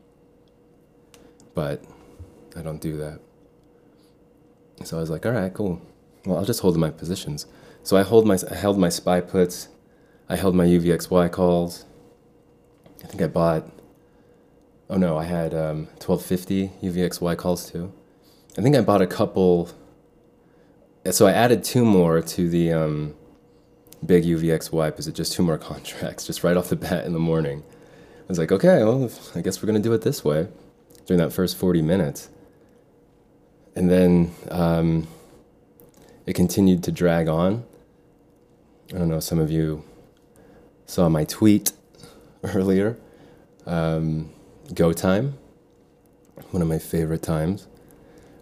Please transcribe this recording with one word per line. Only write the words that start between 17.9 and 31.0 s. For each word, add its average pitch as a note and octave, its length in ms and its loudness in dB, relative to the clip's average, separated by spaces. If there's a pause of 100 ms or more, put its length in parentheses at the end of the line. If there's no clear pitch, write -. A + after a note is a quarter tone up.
I F#2 40 -4
think C#3 140 4
I B2 60 4
bought G2+ 200 4
a F#2 60 2
couple, F2+ 640 2 (1400)
so G#2 160 6
I F#2+ 40 6
added A2 320 4
two B2 220 2
more F2 360 4
to F2 280 -4
the, E2+ 240 2
um, D2+ 400 -2 (880)
big F2 220 4
U E2+ 120 0
V D#2+ 140 0
X D#2+ 200 -4
Y D#2+ 180 0
position, D2+ 260 -10
just - 180 -6
two F#2+ 100 0
more D#2+ 140 0
<laughs> - 120 -12
contracts, - 560 -12
just - 180 -10
right F2 140 4
off F2+ 120 -2
the F2+ 60 -2
bat E2 300 -4
in F2 80 -6
the E2 60 -4
morning. D#2+ 440 -2 (560)
I - 80 -20
was F2+ 120 -4
like, D#2+ 120 0
"Okay, D3+ 320 4
well, A#2+ 260 0 (260)
I E3 60 -6
guess - 200 -4
we're F#2+ 60 -6
gonna G#2+ 120 2
do A2+ 140 0
it A2 80 0
this C#3 240 -4
way," D2+ 220 0 (580)